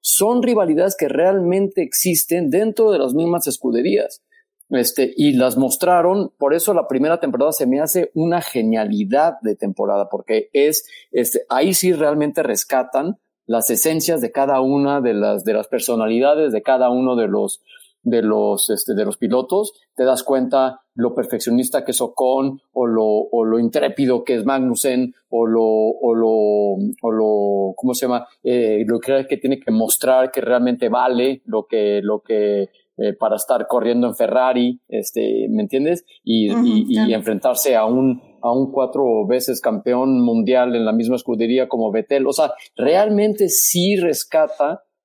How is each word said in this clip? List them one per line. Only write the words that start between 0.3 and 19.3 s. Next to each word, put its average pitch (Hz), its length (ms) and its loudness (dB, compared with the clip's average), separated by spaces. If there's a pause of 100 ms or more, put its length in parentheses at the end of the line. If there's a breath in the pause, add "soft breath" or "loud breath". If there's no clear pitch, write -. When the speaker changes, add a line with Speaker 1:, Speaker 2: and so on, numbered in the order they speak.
Speaker 1:
rivalidades 190 560 2
que 151 100 -2
realmente 185 760 0
existen 170 640 -2
dentro 214 420 2
de 175 80 2
las 127 140 0
mismas 170 320 -2
escuderías. - 760 -2 (460 soft breath)
Este, 127 460 0
y 147 180 2
las 127 240 2
mostraron, 175 840 2
por 143 160 2
eso 170 180 0
la 165 140 0
primera 147 320 0
temporada 139 320 0
se 135 160 -2
me 135 140 2
hace 160 340 0
una 165 260 0
genialidad 110 1000 0
de 107 140 -2
temporada, 101 540 -2
porque - 440 -4
es, 147 340 0 (240 loud breath)
este, - 380 0
ahí 147 260 2
sí 180 180 2
realmente 151 480 0
rescatan 135 760 -2 (280)
las 117 240 -2
esencias 156 520 0
de 117 100 -4
cada 139 300 0
una 139 400 0
de 120 120 0
las, 104 300 0
de 107 100 -2
las 110 140 -2
personalidades 123 840 0
de 107 120 -2
cada 127 260 2
uno 127 260 0
de 113 120 0
los, 101 340 -2 (400 loud breath)
de 117 220 2
los, 104 480 0
este, 107 240 -2
de 101 100 0
los 101 120 -6
pilotos. 127 560 -2 (220 soft breath)